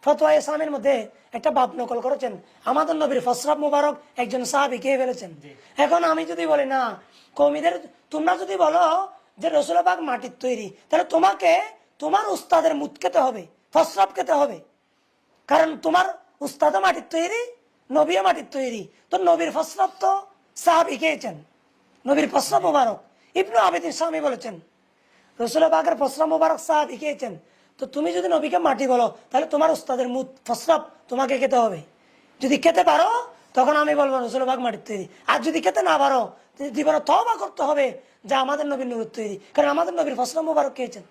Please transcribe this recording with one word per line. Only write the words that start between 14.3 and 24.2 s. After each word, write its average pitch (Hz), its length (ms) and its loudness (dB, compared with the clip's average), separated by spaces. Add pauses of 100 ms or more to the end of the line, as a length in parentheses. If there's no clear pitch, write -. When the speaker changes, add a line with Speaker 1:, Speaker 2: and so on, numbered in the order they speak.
Speaker 1:
হবে, 233 180 0 (920)
কারণ 320 180 4 (160)
তোমার 349 220 2 (400)
উস্তাদও 302 380 0
মাটির 359 300 0
তৈরি, 359 260 -2 (560)
নবীও 320 300 2
মাটির 320 280 0
তৈরি। 247 280 -6 (280)
তো 359 60 -2 (120)
নবীর 330 280 2
প্রস্রাব 370 340 -2 (120)
তো 381 80 2 (540)
সাহাবী 330 380 4
খেয়েছেন, 254 340 -4 (720)
নবীর 285 240 2
প্রস্রাব 349 340 2
মোবারক। 262 320 2 (420)
ইবনু 427 260 0
আবিদিন 339 320 0
স্বামী 320 280 -2